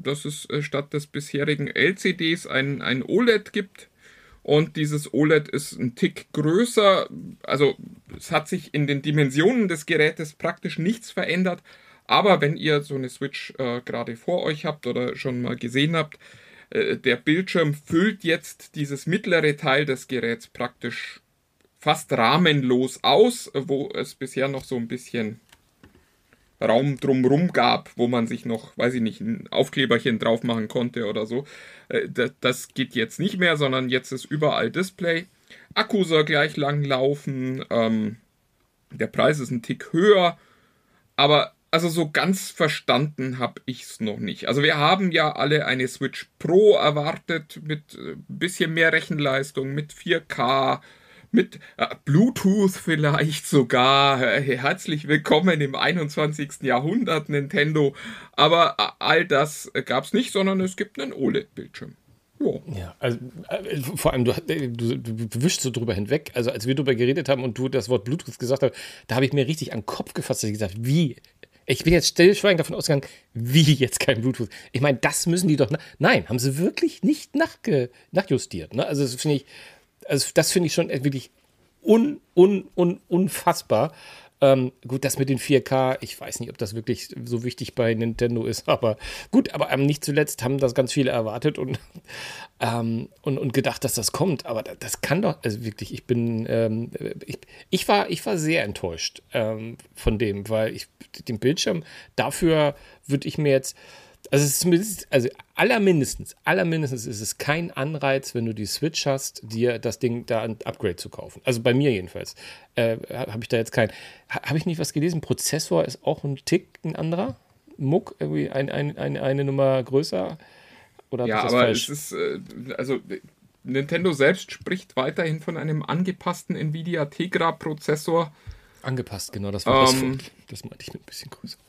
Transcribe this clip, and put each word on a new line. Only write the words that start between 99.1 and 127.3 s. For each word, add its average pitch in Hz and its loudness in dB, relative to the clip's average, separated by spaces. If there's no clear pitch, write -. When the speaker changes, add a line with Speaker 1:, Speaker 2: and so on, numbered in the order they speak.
Speaker 2:
ähm, 110 -4
von 113 0
dem, 101 -2
weil 110 0
ich, - -12
den 113 -4
Bildschirm, 165 0
dafür 147 2
würd 139 -2
ich - -6
mir 147 2
jetzt, 135 2
also 143 4
es 143 2
ist - 0
zumindest, 180 2
also 127 4
allermindestens, 185 2
allermindestens 156 0
ist 107 -8
es - -8
kein 165 -4
Anreiz, 135 -2
wenn 117 -2
du 113 -4
die 107 -6
Switch - -4
hast, - -2
dir 113 0
das 113 -4
Ding 120 -2
da 113 -2
ein 113 -6
Upgrade 95 -4
zu - -14
kaufen. - -16
Also 120 0
bei 120 0
mir 139 4
jedenfalls. 90 -6
Äh, 117 2
ha-, - -8
hab 110 -10
ich - -14
da - 0
jetzt 113 0
kein, 110 2
ha-, - -6
hab 139 -2
ich 156 -2
nicht 165 -2
was 165 -4
gelesen? 160 0
Prozessor - 0
ist - -12
auch 147 -2
ein 139 -4
Tick - 0
ein 160 -6
anderer? 175 -4
Muck, 151 -2
irgendwie 151 -4
ein, 139 -4
ein, 143 -4
ein, 143 -4
eine 139 0
Nummer 135 2
größer? 139 -2
Oder 123 -4
hab 113 -2
Speaker 1:
Ja, 110 0
Speaker 2:
ich 104 0
das 113 0
Speaker 1:
aber 120 4
Speaker 2:
falsch? 113 2
Speaker 1:
es 147 -10
ist, - -
äh, 87 -4
also 127 -2
Nintendo 156 -2
selbst 147 2
spricht - -8
weiterhin 160 -2
von 165 -6
einem 156 -4
angepassten 180 -4
Nvidia 156 -2
Tegra 165 -2